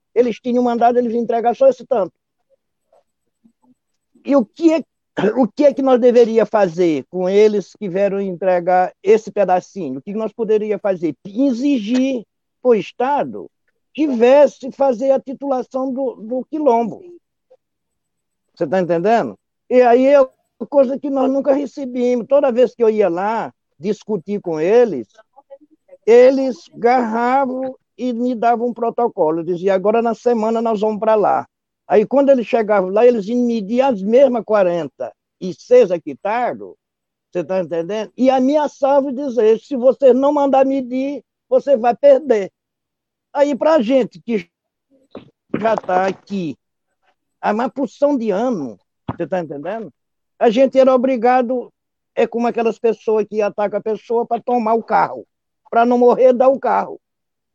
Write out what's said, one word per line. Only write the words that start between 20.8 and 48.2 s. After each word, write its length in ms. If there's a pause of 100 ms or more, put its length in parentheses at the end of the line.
que 140
nós 200
nunca 220
recebemos. 760
Toda 240
vez 220
que 100
eu 60
ia 180
lá 460 (240)
discutir 640
com 180
eles, 480 (1000)
eles 680
agarravam 1040 (180)
e 180
me 200
davam 360
um 40
protocolo. 680
Eu 20
dizia, 320
"Agora 260
na 140
semana 440
nós 220
vamos 180
pra 140
lá." 340 (400)
Aí 180
quando 240
eles 180
chegavam 420
lá, 160
eles 220
iam 180
medir 360
as 200
mesmas 420
quarenta 720 (260)
e 140
seis 380
hectares, 840 (580)
você 120
tá 180
entendendo? 560
E 120
ameaçavam 840
e 20
dizer, 460
"Se 160
você 380
não 200
mandar 320
medir, 580 (240)
você 300
vai 180
perder." 560 (800)
Aí 220
pra 260
gente 400
que 280 (1120)
já 160
tá 300
aqui 500 (840)
há 100
uma 180
porção 480
de 120